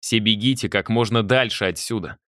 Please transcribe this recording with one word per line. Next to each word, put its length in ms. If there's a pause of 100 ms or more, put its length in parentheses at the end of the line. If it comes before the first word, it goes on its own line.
Все 180
бегите 500
как 220
можно 320
дальше 420
отсюда! 540 (120)